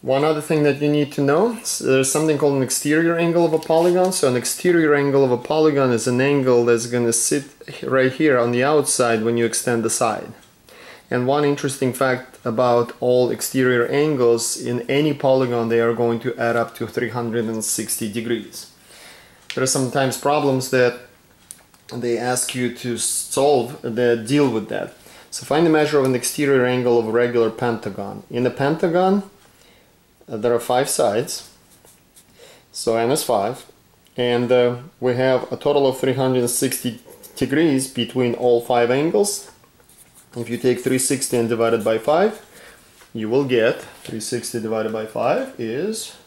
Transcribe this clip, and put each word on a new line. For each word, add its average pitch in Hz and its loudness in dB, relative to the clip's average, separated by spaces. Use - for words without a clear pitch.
One 135 2
other 151 0
thing 151 0
that 143 2
you 147 2
need 147 0
to 151 -2
know, 180 2
s-, - -8
there's 131 0
something 156 2
called 143 2
an 135 0
exterior 156 0
angle 170 2
of 160 0
a 160 2
polygon. 175 2
So 147 0
an 123 2
exterior 160 2
angle 139 4
of 127 2
a 120 0
polygon 143 2
is 110 0
an 123 2
angle 131 4
that's 117 2
gonna 120 0
sit 139 -2
h-, - -14
right 131 2
here 143 2
on 120 2
the 120 0
outside 131 2
when 117 0
you 117 2
extend 117 -2
the 113 -2
side. - -2
And 123 -2
one 147 2
interesting 135 -2
fact 131 -2
about 120 0
all 123 2
exterior 123 0
angles 127 0
in 120 -4
any 147 2
polygon, 127 0
they 117 2
are 117 2
going 117 0
to 120 -6
add 117 -2
up 117 -2
to 117 -8
three 117 -4
hundred 117 -4
and 110 -6
sixty 107 -6
degrees. 113 -6
There 127 -2
are 131 0
sometimes 131 -2
problems 143 0
that 123 2
they 120 -4
ask 123 -4
you 123 -2
to 120 -6
solve, 139 0
that 117 0
deal 143 2
with 110 -4
that. 104 -6
So - -12
find 156 2
the 165 4
measure 151 2
of 135 2
an 131 2
exterior 135 0
angle 123 2
of 113 0
a - -4
regular 120 2
pentagon. 104 -6
In 120 -2
a 120 2
pentagon, 175 0
uh, 113 -10
there 120 2
are 117 2
five 135 0
sides, 117 -2
so - -2
n 117 2
is 156 0
five, 113 -2
and, 123 0
uh, 123 4
we 123 0
have 131 0
a 120 -8
total 143 2
of 131 0
three 135 0
hundred 127 0
and 120 0
sixty 123 -4
degrees 135 0
between 120 -2
all 120 2
five 120 2
angles. 175 0
If 117 -8
you 120 -4
take 123 2
three 131 0
sixty 131 -2
and 117 2
divide 113 0
it 107 0
by 110 0
five, 175 0
you 107 -6
will 135 2
get 123 2
three 113 -10
sixty 120 -6
divided 110 -4
by 110 -6
five 190 -4
is 147 -6